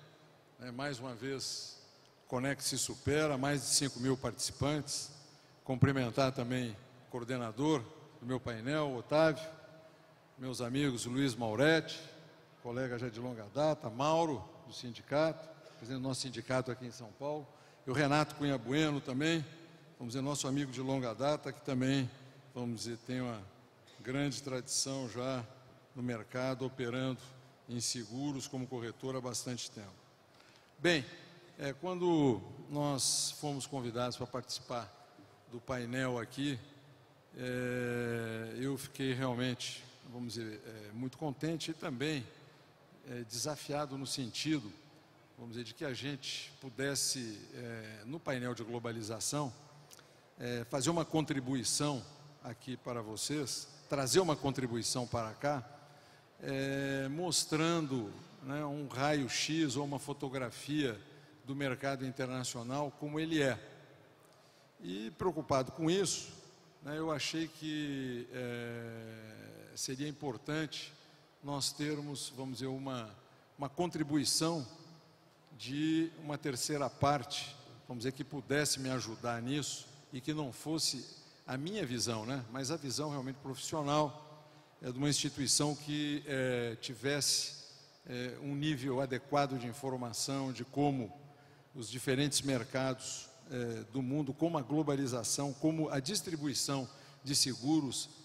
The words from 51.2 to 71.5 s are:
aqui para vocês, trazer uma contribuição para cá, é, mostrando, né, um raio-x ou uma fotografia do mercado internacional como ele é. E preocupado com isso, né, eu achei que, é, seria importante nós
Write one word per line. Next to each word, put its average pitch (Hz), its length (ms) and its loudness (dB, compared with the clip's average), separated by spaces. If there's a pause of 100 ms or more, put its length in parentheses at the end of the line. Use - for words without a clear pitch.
aqui 123 340 -8
para 120 240 -4
vocês, 113 680 -2 (200)
trazer 139 300 4
uma 170 160 8
contribuição 123 720 0
para 110 280 -2
cá, 143 280 0 (800)
é, 139 640 0
mostrando, 156 1000 2 (320)
né, 139 220 -4
um 143 240 -4
raio-x 143 880 2
ou 143 80 0
uma 143 160 -2
fotografia 135 1000 -2 (460)
do 131 100 -6
mercado 139 500 0
internacional 127 960 -2
como 147 220 -2
ele 160 200 4
é. 131 160 6 (1200)
E 196 320 -4
preocupado 147 580 2
com 160 180 0
isso, 185 440 2 (500)
né, 147 160 -6
eu 160 140 0
achei 160 340 0
que, 143 840 -4
é, 113 1400 -8
seria 135 320 -2
importante 147 840 -4 (520)
nós 143 280 0